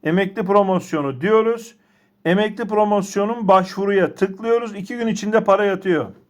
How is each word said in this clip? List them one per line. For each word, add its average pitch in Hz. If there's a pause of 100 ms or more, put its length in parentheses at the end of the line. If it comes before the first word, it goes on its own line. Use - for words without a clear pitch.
Emekli 190
promosyonu 175
diyoruz. 220 (500)
Emekli 214
promosyonun 208
başvuruya 190
tıklıyoruz. 214
İki 202
gün 226
içinde 214
para 202
yatıyor. 185 (240)